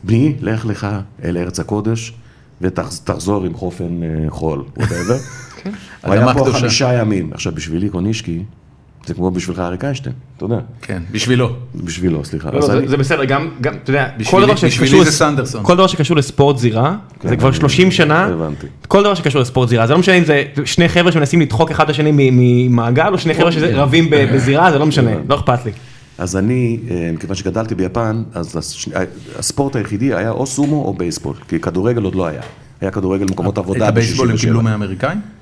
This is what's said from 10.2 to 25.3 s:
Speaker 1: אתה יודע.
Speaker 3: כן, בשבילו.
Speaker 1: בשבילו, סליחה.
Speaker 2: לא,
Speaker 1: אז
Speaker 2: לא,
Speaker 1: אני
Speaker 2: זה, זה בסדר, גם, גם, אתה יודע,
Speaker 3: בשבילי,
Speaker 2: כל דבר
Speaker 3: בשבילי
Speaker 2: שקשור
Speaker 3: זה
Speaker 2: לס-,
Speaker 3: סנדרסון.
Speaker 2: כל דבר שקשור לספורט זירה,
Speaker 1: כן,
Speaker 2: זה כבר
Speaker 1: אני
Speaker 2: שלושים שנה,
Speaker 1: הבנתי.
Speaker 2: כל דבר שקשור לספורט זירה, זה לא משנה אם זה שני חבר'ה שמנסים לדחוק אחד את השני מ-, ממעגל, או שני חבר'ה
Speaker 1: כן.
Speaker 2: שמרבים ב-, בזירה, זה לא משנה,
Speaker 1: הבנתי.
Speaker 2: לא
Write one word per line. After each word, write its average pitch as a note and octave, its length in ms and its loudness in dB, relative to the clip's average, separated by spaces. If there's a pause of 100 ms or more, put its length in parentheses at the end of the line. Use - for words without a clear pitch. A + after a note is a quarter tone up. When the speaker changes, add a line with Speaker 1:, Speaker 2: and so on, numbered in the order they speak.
Speaker 1:
אתה - 80 -8
יודע. A2+ 140 -2 (220)
Speaker 3:
כן, F#2 200 -8 (100)
בשבילו. B2 380 0 (260)
Speaker 1:
בשבילו, E2 500 -4
סליחה. D#2 260 -8
Speaker 2:
לא, - 60 -2
Speaker 1:
אז D3 120 2
Speaker 2:
לא, - 40 2
Speaker 1:
אני - 120 2
Speaker 2:
זה, - 60 -2
זה C#3+ 60 2
בסדר, C#3 280 0
גם, C#3 240 -2 (120)
גם, C#3+ 120 -2 (100)
אתה - 60 -6
יודע, C3+ 180 2 (100)
Speaker 3:
בשבילי, G#2+ 140 -2
Speaker 2:
כל F#3+ 120 6
דבר - 100 6
Speaker 3:
בשבילי - 180 2
Speaker 2:
שקשור D3 320 6
Speaker 3:
זה D#3 60 6
Speaker 2:
לס-, D3 100 2
Speaker 3:
סנדרסון. C3+ 440 0
Speaker 2:
כל F3 120 6
דבר F#3+ 120 4
שקשור E3 300 0
לספורט C#3+ 400 2
זירה, A#2+ 380 2 (240)
Speaker 1:
כן, - 100 -6
Speaker 2:
זה A#2+ 80 2
כבר - 120 2
Speaker 1:
אני C3 80 2
Speaker 2:
שלושים D#3+ 340 4
שנה, D3+ 340 2
Speaker 1:
הבנתי. D#2+ 420 -4 (200)
Speaker 2:
כל G3+ 160 4
דבר G#3 100 4
שקשור D3+ 280 0
לספורט B2 280 0
זירה, A2+ 180 4
זה B2+ 60 4
לא E3 60 6
משנה F#3 160 4
אם F3+ 100 6
זה C#3+ 180 2 (220)
שני E3+ 240 2
חבר'ה F3 220 4
שמנסים D#3+ 300 2
לדחוק D#3 300 2
אחד - 120 2
את D3+ 60 2
השני D3+ 220 2
מ-, D3+ 60 4 (540)
ממעגל, B2 420 2
או F#3 40 0
שני D#3+ 160 0
חבר'ה D#3+ 180 4
Speaker 1:
כן. D#3 80 0
Speaker 2:
שמרבים D3+ 500 2
ב-, D3 60 4 (180)
בזירה, C#3 380 4
זה C#3 80 2
לא D3+ 60 2
משנה, C#3 260 4
Speaker 1:
הבנתי. D#2 180 -4
Speaker 2:
לא C#3 60 2